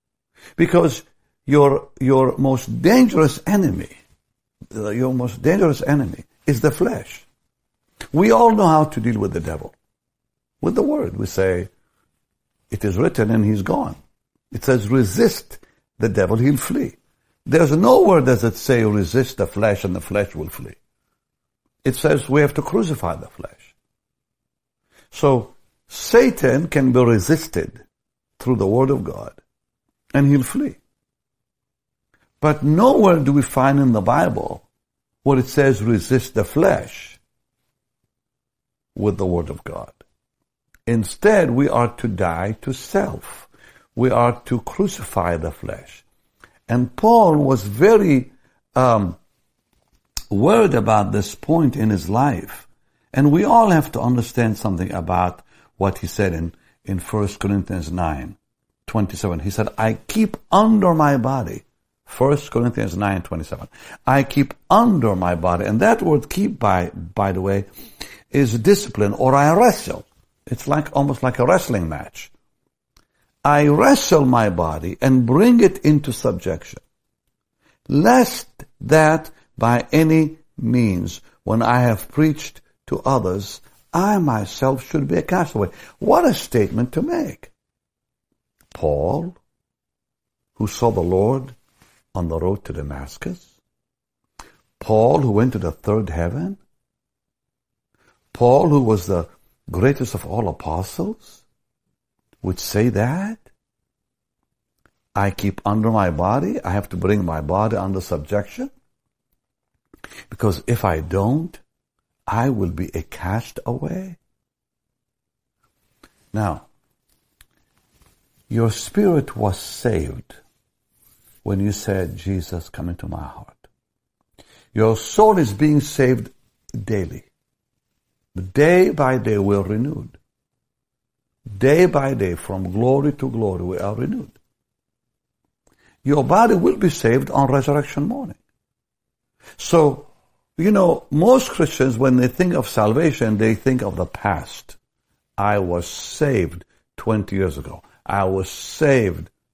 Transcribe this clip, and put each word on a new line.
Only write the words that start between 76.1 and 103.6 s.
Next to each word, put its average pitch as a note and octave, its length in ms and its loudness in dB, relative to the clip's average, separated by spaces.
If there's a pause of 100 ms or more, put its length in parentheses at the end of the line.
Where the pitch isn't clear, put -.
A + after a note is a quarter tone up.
subjection, - 680 -6 (1080)
lest A3+ 600 2 (320)
that D#3 500 2 (280)
by A#2 320 2
any D#3 480 2 (180)
means, A2 640 -2 (240)
when A2+ 180 0
I A#2+ 180 4
have A#2 280 0
preached - 520 -2 (260)
to - 140 -6
others, G2+ 600 -2 (320)
I G3 260 2
myself C3 640 -2
should C#3 240 -4
be E3+ 80 -2
a E3 60 0
castaway." D#3+ 480 -2 (280)
What F4 260 -2
a B3 100 2
statement A#2+ 580 -2
to D#3+ 100 -4
make. D#4+ 480 -8 (1200)
Paul, F#2 600 -4 (1200)
who G#2+ 120 -4
saw A#2 240 0
the G2 100 -2
Lord G#2+ 540 0 (600)
on F2 140 -4
the D#2+ 100 -6
road F#2 260 -4
to - 80 -12
Damascus, C#2+ 880 -14 (1160)
Paul, A#2 420 2
who C3 100 0
went A2+ 240 0
to G#2+ 40 -4
the E2+ 140 -4
third G#2 380 -4
heaven, A#2 480 -6 (1700)
Paul, C3+ 360 4
who D3 140 4
was A2 240 0
the F2 220 -2 (420)
greatest B2 440 0
of - 120 -8
all G#2 220 -4
apostles, - 920 -8 (1000)
would F#2 180 -4
say A2+ 300 0
that, D#3 480 -2 (1800)